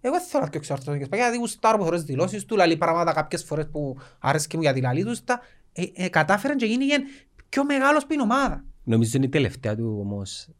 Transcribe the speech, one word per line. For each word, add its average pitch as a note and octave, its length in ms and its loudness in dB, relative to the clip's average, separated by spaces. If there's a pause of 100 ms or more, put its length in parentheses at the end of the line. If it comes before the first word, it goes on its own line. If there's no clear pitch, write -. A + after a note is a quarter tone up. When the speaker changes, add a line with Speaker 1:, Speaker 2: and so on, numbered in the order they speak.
Speaker 1:
εγώ B3+ 140 -2
δεν F4 80 0
θέλω D4+ 200 -2
να D#3 60 -2
διώξω D3+ 240 -6
Ορθόδοξη C#3+ 280 -6
Κεσπάγια, G3 240 -2
γιατί A#3+ 160 0
γουστάρω A3+ 380 2
που G3 60 0
θωρώ E3 120 0
τις E3 80 -4
δηλώσεις C#3+ 400 -2
του, - 120 -4
λαλεί E3+ 200 4
πράγματα E3 360 2
κάποιες D#3 320 -2
φορές D3+ 280 -4
που D3 240 -6 (220)
άρεσκε D3 380 0
μου E3 60 0
γιατί C3+ 180 2
λαλεί B2+ 240 0
τους A3+ 200 -6
τα, B3 160 0 (320)
ε, E3+ 100 -6 (120)
ε, F3+ 140 -4
κατάφεραν G3+ 480 2
και A#3+ 100 0
γίνηκε C4+ 280 0 (540)
πιο C#4 160 0
μεγάλος C#4+ 420 4
που D#4+ 60 -4
είναι D4 100 0
η - 80 2
ομάδα. B3 340 0 (200)
Speaker 2:
Νομίζω A2+ 300 2
είναι C3+ 120 2
η - 20 0
τελευταία A#2+ 480 0
του A2 240 -4
όμως G2+ 480 -8 (120)